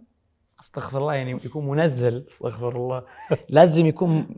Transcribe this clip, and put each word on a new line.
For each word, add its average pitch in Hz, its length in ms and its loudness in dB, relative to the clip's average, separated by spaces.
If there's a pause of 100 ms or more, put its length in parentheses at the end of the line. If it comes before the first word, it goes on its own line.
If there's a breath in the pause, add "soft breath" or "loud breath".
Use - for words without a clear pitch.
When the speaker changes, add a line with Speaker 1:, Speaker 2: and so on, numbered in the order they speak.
(600)
Speaker 1:
استغفر - 380 -10
الله، 147 160 -2
يعني 131 180 -4
يكون 139 360 -8
منزل، 131 640 0
استغفر 120 460 -8
الله. 127 300 -6 (240 loud breath)
Speaker 2:
<laughs> - 200 -4
Speaker 1:
لازم 160 360 6
يكون، 160 520 0